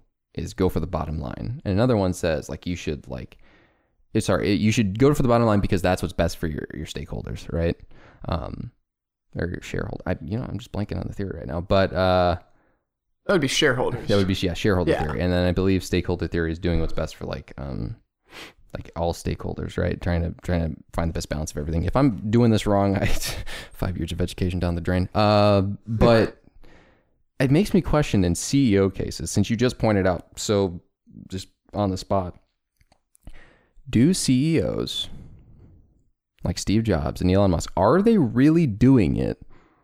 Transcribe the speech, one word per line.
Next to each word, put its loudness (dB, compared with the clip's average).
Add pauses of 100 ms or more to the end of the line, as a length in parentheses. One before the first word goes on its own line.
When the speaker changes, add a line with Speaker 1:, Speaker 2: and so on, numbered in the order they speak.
(340)
Speaker 1:
is -8
go 2
for -2
the -2
bottom -6
line. -10
And -2
another 2
one 2
says, -2
like, -12
you -4
should, -8
like, -14 (760)
eh, 2
sorry, 0
you 2
should 0
go 4
for 0
the 2
bottom 4
line 4
because 0
that's 0
what's -4
best 0
for -4
your, -6
your -10
stakeholders, -10
right? 0 (520)
Um, -6 (680)
or -4
your -8
shareholder. -8
I, -2
you -6
know, -6
I'm -8
just -14
blanking -6
on -6
the -10
theory -8
right -10
now, -6
but, 2
uh, 2 (880)
Speaker 2:
That 2
would 2
be 0
shareholders. 0
Speaker 1:
that 4
would 2
be, 0
yeah, -2
shareholder 0
Speaker 2:
Yeah. -2
Speaker 1:
theory. -4
And 0
then 2
I 2
believe 2
stakeholder -2
theory -2
is -6
doing 0
what's 0
best -4
for, -12
like, -10
um, -8 (800)
like, -14
all -2
stakeholders, -8
right? -2
Trying 0
to, -4
trying -2
to -14 (120)
find -2
the -4
best -8
balance -6
of -16
everything. -2
If -2
I'm 0
doing 4
this 2
wrong, 2
<laughs> -2
I, 2 (640)
five -4
years -6
of -6
education -2
down 0
the -4
drain. 0
Uh, 4 (240)
but 4 (500)
Speaker 2:
<laughs> -14
Speaker 1:
it 2
makes 4
me 4
question 2
in 2
C 2
E 6
O 4
cases, -6
since 0
you 0
just 0
pointed 2
out, -2
so 0 (480)
just -10 (260)
on 0
the -2
spot, -4 (1500)
do 4
C 2
E 2
Os -4 (1400)
like -4
Steve 0
Jobs 0
and 2
Elon 4
Musk, -2
are 4
they 4
really 4
doing 4
it, -2 (400)